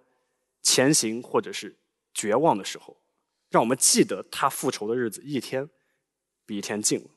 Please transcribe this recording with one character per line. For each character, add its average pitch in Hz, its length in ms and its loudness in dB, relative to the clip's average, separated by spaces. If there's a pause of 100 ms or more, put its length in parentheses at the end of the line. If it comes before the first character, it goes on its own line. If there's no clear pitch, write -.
(600)
前 135 320 4
行 117 280 0
或 120 200 0
者 98 100 -12
是 - 240 -12 (380)
绝 107 220 0
望 139 220 4
的 95 60 -8
时 - 140 -10
候， - 180 -20 (540)
让 165 120 4
我 117 40 2
们 123 120 0
记 - 260 4
得 98 280 -2
他 - 180 0
复 135 200 -4
仇 107 180 -6
的 117 80 0
日 120 140 -2
子 - 140 -12
一 139 160 -4
天 135 300 -6 (760)
比 104 120 -8
一 98 40 -6
天 107 200 -6
近 113 220 0
了。 - 140 -20